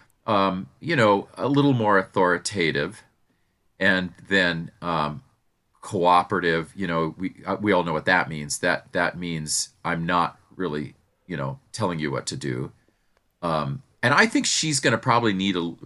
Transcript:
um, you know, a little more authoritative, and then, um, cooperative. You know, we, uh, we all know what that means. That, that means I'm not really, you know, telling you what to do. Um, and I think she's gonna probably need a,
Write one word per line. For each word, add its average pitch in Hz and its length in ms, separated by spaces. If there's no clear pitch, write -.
um, 98 420
you 160 160
know, 104 380
a 92 140
little 143 260
more 104 240
authoritative, 87 1040
and 92 360
then, 85 420
um, 76 420
cooperative. 87 960
You 95 120
know, 82 320
we, - 180
uh, 95 140
we 104 120
all 90 120
know 85 80
what 78 140
that 87 220
means. 73 300
That, - 340
that 87 260
means 82 520
I'm 85 220
not 87 320
really, 76 380
you 87 100
know, 67 240
telling 90 260
you 76 120
what 65 160
to - 100
do. 67 360
Um, 76 400
and 123 100
I 196 140
think 262 200
she's 151 340
gonna 120 180
probably 117 340
need 95 240
a, 85 180